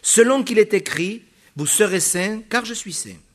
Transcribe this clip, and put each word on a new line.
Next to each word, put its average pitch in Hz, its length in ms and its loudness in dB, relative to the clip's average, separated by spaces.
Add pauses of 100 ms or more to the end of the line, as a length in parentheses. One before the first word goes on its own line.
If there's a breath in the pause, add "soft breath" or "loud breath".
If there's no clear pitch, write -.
Selon 247 420 4
qu'il 233 140 2
est 214 140 4
écrit, 190 500 -4 (340 soft breath)
vous 147 100 -4
serez 190 340 2
saints, 196 480 -2
car 233 160 -4
je 226 100 -10
suis 202 180 -12
saint. » 98 260 -12 (160)